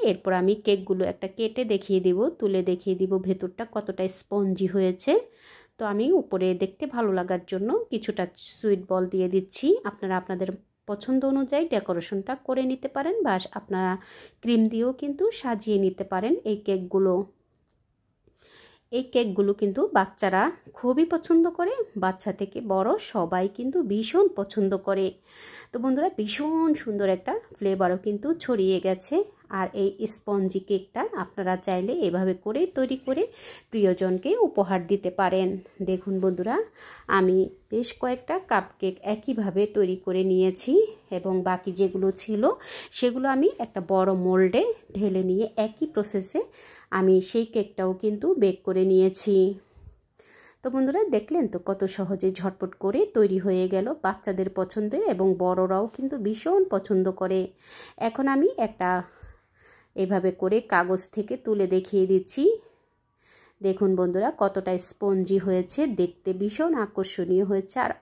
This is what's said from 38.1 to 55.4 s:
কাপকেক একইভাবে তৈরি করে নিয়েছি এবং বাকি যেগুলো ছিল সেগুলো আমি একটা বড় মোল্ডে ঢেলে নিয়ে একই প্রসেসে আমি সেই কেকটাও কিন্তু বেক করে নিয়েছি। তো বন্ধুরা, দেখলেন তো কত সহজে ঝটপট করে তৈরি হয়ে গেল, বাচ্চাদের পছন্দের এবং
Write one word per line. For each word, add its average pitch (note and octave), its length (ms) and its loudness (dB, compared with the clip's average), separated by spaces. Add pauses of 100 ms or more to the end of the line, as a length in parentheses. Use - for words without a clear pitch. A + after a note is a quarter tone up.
কাপকেক F#3+ 440 -2 (180)
একইভাবে G#3+ 480 -2 (160)
তৈরি F#3+ 280 2
করে F#3 160 0 (100)
নিয়েছি F#3 420 2 (440)
এবং F#3+ 160 -4 (140)
বাকি F#3 320 -2
যেগুলো F#3+ 280 2 (140)
ছিল G#3+ 220 -2 (540)
সেগুলো B3+ 280 0 (100)
আমি C#4 120 4 (180)
একটা G3 160 -8 (120)
বড় F#3+ 180 4 (140)
মোল্ডে F#3 380 4 (320)
ঢেলে F#3+ 340 0
নিয়ে G3 160 2 (200)
একই A3 280 -4
প্রসেসে G#3 460 -2 (580)
আমি F#3+ 180 6 (140)
সেই A3+ 240 0
কেকটাও G3+ 380 -2 (100)
কিন্তু G#3+ 260 -2 (140)
বেক F#3+ 160 2 (100)
করে F#3 240 2
নিয়েছি। F#3+ 440 4 (1300)
তো C4 120 -4
বন্ধুরা, C4+ 260 2 (140)
দেখলেন C4+ 380 0
তো F3+ 40 -4 (120)
কত G3 120 -2 (160)
সহজে F#3+ 320 -2 (100)
ঝটপট F#3 320 -6 (120)
করে G3+ 160 0 (160)
তৈরি G3+ 300 4
হয়ে F#3 280 2
গেল, F#3+ 140 0 (180)
বাচ্চাদের F#3+ 520 -2
পছন্দের G#3+ 460 -2 (100)
এবং F#3+ 140 2 (160)